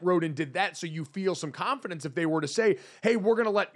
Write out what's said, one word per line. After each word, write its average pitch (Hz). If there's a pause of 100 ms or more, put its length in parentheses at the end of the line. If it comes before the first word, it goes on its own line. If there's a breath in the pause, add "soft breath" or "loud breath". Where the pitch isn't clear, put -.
road 175
and 156
did 139
that. 185
So 170
you 156
feel 185
some 147
confidence 185
if 147
they 170
were 160
to 143
say, 220 (220 loud breath)
"Hey, 226
we're 220
gonna 220
let, 202